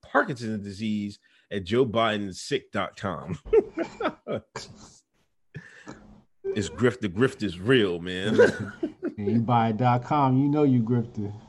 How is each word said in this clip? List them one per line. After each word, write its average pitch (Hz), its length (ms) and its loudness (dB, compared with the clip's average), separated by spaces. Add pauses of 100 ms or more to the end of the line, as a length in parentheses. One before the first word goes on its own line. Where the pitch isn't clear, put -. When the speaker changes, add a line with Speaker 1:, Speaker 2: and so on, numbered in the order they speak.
Speaker 1:
Parkinson's 117 640 -2
disease 104 560 -6 (320)
at 101 120 -4
joe 113 220 2
biden 107 480 0
sick - 380 -6
dot 98 260 -4
com. 92 480 -6
<laughs> - 40 -14 (3000)
It's 101 140 -2
grift, 117 320 0
the 107 80 -2
grift 110 340 0
is 90 160 -4
real, 98 400 2
man. 95 760 2
<laughs> - 40 -20 (360)
Speaker 2:
And 202 140 -2
you 113 80 4
buy 113 320 2
dot 123 320 2
com, 135 340 2
you 143 120 4
know 151 140 2
you 127 180 6
grifted. 110 520 -2 (160)